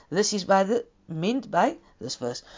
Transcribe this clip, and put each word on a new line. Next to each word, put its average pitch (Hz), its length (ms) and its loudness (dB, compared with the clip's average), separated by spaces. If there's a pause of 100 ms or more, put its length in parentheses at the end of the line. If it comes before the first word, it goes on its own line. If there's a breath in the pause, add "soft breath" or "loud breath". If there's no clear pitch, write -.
This 208 240 0
is 196 100 -2
by 196 220 4
the, 220 200 0 (220)
meant 196 420 -2
by 214 280 2 (220 soft breath)
this 117 180 -8
verse. 123 260 -6 (140)